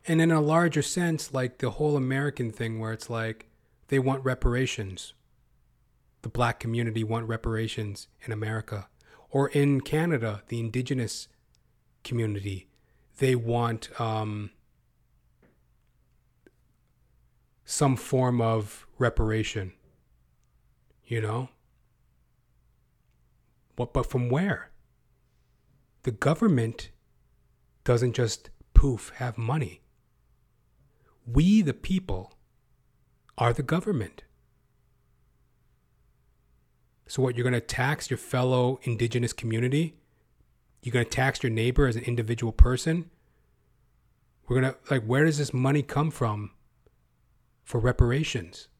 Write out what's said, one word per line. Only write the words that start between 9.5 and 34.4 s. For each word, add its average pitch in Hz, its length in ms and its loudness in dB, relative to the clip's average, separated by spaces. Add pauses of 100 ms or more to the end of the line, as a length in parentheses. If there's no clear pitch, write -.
in 143 320 2
Canada, 131 680 -2
the 117 100 -6
indigenous 123 720 -4 (760)
community, 104 680 -4 (480)
they 131 160 4
want, 117 560 -2 (100)
um, 107 520 -4 (3250)
some 131 280 2
form 127 460 0
of 113 460 -2 (100)
reparation, 110 800 -2 (1300)
you 113 160 -4
know? 110 300 -4 (2250)
What, 123 160 -4
but 123 140 0
from 123 240 0
where? 170 400 0 (1300)
The 123 80 -2
government 131 800 2 (960)
doesn't 120 300 2
just - 340 -2 (240)
poof 131 440 6
have 123 200 -6
money. 113 460 -4 (1400)
We, 170 340 6
the 147 140 0
people, - 640 -4 (960)
are 120 160 4
the 139 100 -2
government. 160 600 -2 (2750)